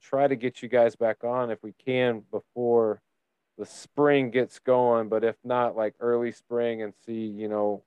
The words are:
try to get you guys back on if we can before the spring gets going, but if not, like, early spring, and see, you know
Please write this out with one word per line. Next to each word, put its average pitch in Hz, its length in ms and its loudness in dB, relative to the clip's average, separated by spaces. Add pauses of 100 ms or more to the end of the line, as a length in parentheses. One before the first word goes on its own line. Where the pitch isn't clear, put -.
try 139 260 0
to 139 80 0
get 120 260 -6
you 123 60 -12
guys 117 260 4
back 110 300 -2
on 120 260 -2
if 107 120 -8
we 107 100 -14 (120)
can 123 460 0
before 113 680 0 (580)
the 104 80 -10
spring 143 640 0
gets 120 300 -2
going, 120 480 2
but 110 160 0
if 113 180 0
not, 123 340 0
like, 107 220 -2
early 120 340 -2
spring, 117 500 -4
and 104 100 -8 (140)
see, 113 200 -8
you 107 220 -8
know 104 380 -2